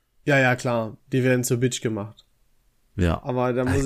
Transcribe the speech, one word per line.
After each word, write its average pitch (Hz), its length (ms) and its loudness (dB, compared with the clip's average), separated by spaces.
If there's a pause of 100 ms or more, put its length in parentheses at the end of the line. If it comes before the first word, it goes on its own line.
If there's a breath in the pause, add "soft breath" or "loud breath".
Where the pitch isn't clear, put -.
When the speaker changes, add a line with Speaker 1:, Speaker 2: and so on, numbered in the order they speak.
(260)
Speaker 1:
Ja, 147 140 2
ja, 127 160 4
klar. 117 420 -4 (140)
Die 131 120 2
werden 127 200 2
zur 123 140 0
Bitch 123 240 -2
gemacht. 110 440 -6 (680)
Speaker 2:
Ja. 87 280 0
Speaker 1:
Aber 127 300 -2
da 127 100 0
muss 127 120 0
Speaker 2:
Ja, 139 40 2
Speaker 1:
ich 139 60 0